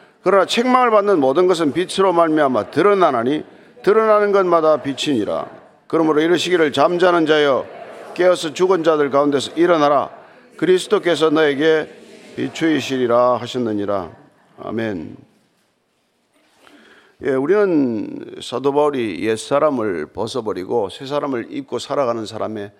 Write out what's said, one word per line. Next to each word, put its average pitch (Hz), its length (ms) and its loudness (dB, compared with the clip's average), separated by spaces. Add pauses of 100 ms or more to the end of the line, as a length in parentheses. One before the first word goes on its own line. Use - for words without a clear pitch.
(240)
그러나 190 220 4
책망을 247 440 2
받는 202 300 2
모든 143 280 2
것은 165 240 0
빛으로 185 400 0
말미암아 156 600 2
드러나나니 151 720 2 (400)
드러나는 208 480 2
것마다 170 500 2
빛이니라. 113 680 -4 (380)
그러므로 156 340 2
이르시기를 165 520 2
잠자는 170 520 2
자여 147 400 2 (500)
깨어서 170 380 0
죽은 180 300 2
자들 147 280 2
가운데서 139 440 0
일어나라. 147 540 2 (480)
그리스도께서 165 720 0
너에게 156 580 2 (480)
비추이시리라 123 1000 0
하셨느니라. 104 800 -6 (420)
아멘. 104 580 -8 (2000)
예, 139 80 -4
우리는 143 1120 -2
사도 135 320 -4
바울이 127 480 0
옛사람을 110 840 -2
벗어버리고 107 800 -4
새사람을 135 640 -6
입고 127 280 -8
살아가는 117 460 -4
사람의 104 540 -10